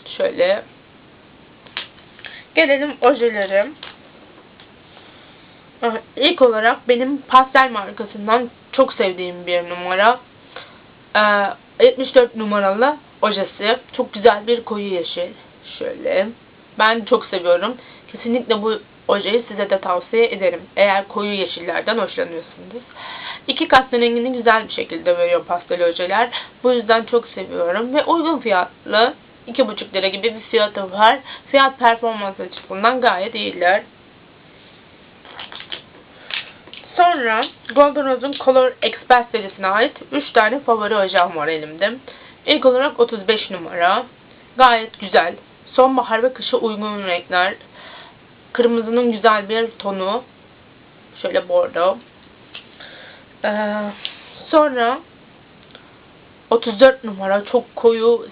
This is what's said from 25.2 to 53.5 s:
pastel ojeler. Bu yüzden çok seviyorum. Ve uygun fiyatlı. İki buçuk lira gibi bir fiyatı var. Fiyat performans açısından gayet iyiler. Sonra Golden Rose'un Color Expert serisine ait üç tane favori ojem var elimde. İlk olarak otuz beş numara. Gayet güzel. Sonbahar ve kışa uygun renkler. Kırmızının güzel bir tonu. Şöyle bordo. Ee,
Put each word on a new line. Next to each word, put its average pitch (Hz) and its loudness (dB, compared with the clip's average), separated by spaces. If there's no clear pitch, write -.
pastel 175 -4
ojeler. 185 0
Bu 247 2
yüzden 226 2
çok 233 -2
seviyorum. 185 -4
Ve 294 2
uygun 320 0
fiyatlı. 208 0
İki 233 0
buçuk 214 -10
lira 190 0
gibi 196 -4
bir 220 -14
fiyatı 208 -2
var. 220 4
Fiyat 269 2
performans 226 0
açısından 196 -4
gayet 214 -2
iyiler. 196 0
Sonra 269 2
Golden 285 4
Rose'un 262 -2
Color 254 4
Expert 240 2
serisine 196 -6
ait 220 0
üç 285 -4
tane 226 2
favori 220 0
ojem 185 2
var 151 -4
elimde. 160 -4
İlk 285 2
olarak 262 2
otuz 220 0
beş 220 -2
numara. 180 0
Gayet 233 4
güzel. 180 2
Sonbahar 254 2
ve 254 0
kışa 247 -4
uygun 214 -6
renkler. 180 -2
Kırmızının 233 2
güzel 214 2
bir 226 -2
tonu. 196 -6
Şöyle 185 -2
bordo. 175 0
Ee, 214 -2